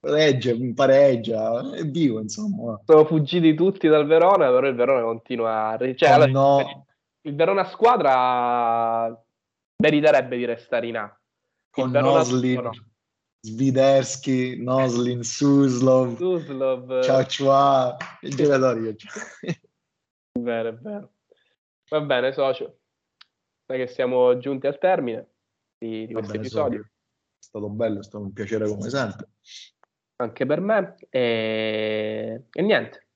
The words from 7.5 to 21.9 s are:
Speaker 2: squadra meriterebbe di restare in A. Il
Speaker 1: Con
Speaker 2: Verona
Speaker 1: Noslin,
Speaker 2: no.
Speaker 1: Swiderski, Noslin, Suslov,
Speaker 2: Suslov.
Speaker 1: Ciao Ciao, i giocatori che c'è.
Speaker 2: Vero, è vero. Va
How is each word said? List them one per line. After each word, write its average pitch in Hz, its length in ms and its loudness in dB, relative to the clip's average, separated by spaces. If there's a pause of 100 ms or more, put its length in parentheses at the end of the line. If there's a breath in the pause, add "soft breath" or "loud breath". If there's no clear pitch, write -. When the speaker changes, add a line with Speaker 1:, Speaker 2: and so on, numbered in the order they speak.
Speaker 2:
squadra 120 1600 0 (540)
meriterebbe 147 600 2
di 123 80 -4
restare 117 440 -6
in 117 80 -8
A. 107 80 -6
Il - 800 -12
Speaker 1:
Con 127 80 -4
Speaker 2:
Verona 139 260 4
Speaker 1:
Noslin, 127 420 0
Speaker 2:
no. 120 100 -8 (680)
Speaker 1:
Swiderski, 127 1200 0
Noslin, 123 600 -2
Suslov, 131 920 2
Speaker 2:
Suslov. 131 840 -4
Speaker 1:
Ciao 131 220 2
Ciao, 135 720 2 (260)
i - 80 -10
giocatori 131 520 2
che 110 140 -8
c'è. - 640 -12 (800)
Speaker 2:
Vero, 113 300 -4
è - 40 -12
vero. 107 380 -14 (760)
Va 151 120 -2